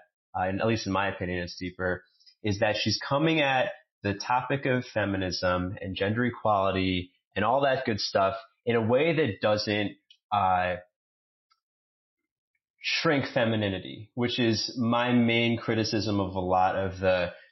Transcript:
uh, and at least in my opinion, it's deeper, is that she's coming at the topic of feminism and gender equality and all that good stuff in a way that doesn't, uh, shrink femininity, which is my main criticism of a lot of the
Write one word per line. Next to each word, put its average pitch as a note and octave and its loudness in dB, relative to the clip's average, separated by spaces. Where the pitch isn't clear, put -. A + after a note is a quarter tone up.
uh, F#2+ 0
and F#2+ -2
at A2 0
least A2 0
in G2 -2
my G2 0
opinion, F2+ -4
it's F2 -10
deeper, F2+ -4
is G#2 -2
that G#2+ 2
she's - 0
coming D#3 2
at C3+ 2
the G2+ -2
topic C3 -2
of B2+ 0
feminism F#2 -2
and F#2+ -8
gender A2 0
equality F#2+ 0
and G2 0
all B2+ 2
that C3 2
good A2 0
stuff F#2+ 2
in A#2+ 2
a A#2 4
way C3+ 2
that C#3 0
doesn't, G#2 0
uh, F#2 2
shrink C#3+ 0
femininity, G#2+ -2
which A#2+ -2
is A2+ 0
my A#2+ 0
main A#2 4
criticism G#2+ 0
of F#2 -4
a F#2+ -2
lot F#2 2
of F#2 -4
the F#2 2